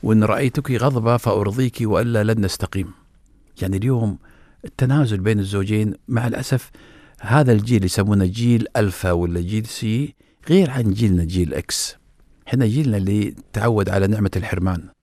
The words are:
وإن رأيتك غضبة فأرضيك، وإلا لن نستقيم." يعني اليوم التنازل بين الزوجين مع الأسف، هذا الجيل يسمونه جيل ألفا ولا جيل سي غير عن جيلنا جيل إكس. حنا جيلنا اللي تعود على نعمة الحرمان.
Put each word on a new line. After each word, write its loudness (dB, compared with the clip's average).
وإن 4
رأيتك 0
غضبة 0
فأرضيك، 0
وإلا 0
لن 0
نستقيم." -6
يعني -2
اليوم -2
التنازل 0
بين 2
الزوجين 0
مع -2
الأسف، -4
هذا 4
الجيل 2
يسمونه 2
جيل 2
ألفا -2
ولا -2
جيل -4
سي -6
غير 4
عن 0
جيلنا 2
جيل -2
إكس. -8
حنا 0
جيلنا 0
اللي 0
تعود 0
على 0
نعمة 0
الحرمان. -2